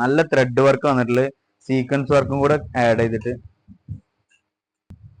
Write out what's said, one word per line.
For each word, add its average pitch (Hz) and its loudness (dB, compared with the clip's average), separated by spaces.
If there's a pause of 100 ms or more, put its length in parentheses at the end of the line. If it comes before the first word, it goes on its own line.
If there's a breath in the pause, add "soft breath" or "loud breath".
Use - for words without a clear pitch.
നല്ല 139 2 (100)
ത്രെഡ് 131 2
വർക്ക് 139 2
വന്നിട്ടുള്ളത്, 127 0 (380)
സീക്വൻസ് 131 -2
വർക്കും 139 0
കൂടെ 147 2 (240)
ആഡ് 117 2
ചെയ്തിട്ട് 113 -4 (1900)